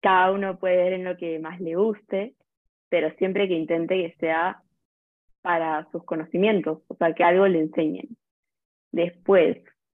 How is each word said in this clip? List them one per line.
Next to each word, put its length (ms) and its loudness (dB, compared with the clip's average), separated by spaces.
Cada 300 4
uno 280 -4
puede 180 2
ver 160 2
en 100 -6
lo 140 -6
que 220 -8
más 220 -12
le 140 -6
guste, 600 -4
pero 280 0
siempre 300 0
que 80 0
intente 420 -2
que 220 -4
sea 440 -2
para 500 -2
sus 140 -8
conocimientos, 800 -2
o 100 -14
sea, 180 0
que 80 0
algo 240 6
le 140 2
enseñen. 560 -4
Después, 680 2